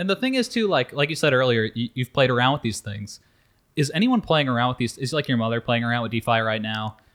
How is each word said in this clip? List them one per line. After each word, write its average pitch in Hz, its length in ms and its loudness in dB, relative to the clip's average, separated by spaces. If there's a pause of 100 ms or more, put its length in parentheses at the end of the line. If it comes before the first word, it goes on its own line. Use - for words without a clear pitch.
and 185 100 -2
the 196 60 2
thing 262 180 -2
is 247 140 0
too, 220 180 0
like, 147 260 2
like 143 180 -10
you 156 60 -6
said 147 160 2
earlier, 120 420 2
you, 117 200 -4
you've 127 180 -4
played 131 180 4
around 127 240 4
with 143 80 -6
these 110 180 -4
things, 104 400 -12 (560)
is 143 180 0
anyone 233 260 2
playing 151 280 0
around 123 200 0
with 127 100 -4
these? 117 200 -2
Is, 131 140 -4
like, 151 160 -2
your 131 80 2
mother 113 240 0
playing 117 240 0
around 120 180 0
with 110 100 -4
DeFi 117 280 2
right 110 220 -2
now? 110 340 -6 (180)